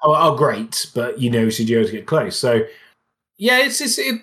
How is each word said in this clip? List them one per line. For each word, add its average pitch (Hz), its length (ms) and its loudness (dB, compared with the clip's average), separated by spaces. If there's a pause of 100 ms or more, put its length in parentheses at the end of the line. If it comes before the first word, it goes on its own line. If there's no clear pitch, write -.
are, 151 120 4
are 151 220 2
great, 113 580 -2
but 120 240 -4
you 123 120 0
know, 113 180 2
should 110 200 -2
you 117 140 4
to 104 80 0
get 107 140 -10
close. 123 320 -2
So 117 280 2 (760)
yeah, 247 200 2
it's, 269 220 0
it's, 262 180 -4
it, 233 240 -4